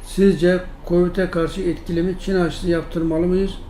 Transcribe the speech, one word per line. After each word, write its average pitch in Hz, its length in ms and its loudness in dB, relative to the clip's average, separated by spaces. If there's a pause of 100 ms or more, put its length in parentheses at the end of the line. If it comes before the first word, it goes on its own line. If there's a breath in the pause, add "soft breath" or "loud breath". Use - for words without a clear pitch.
sizce 180 520 4 (280)
covid'e 175 440 2
karşı 165 300 -2
etkili 170 420 -2
mi? 185 160 -2
Çin 190 160 -2
aşısı 175 340 0
yaptırmalı 165 580 0
mıyız? 190 240 2 (180)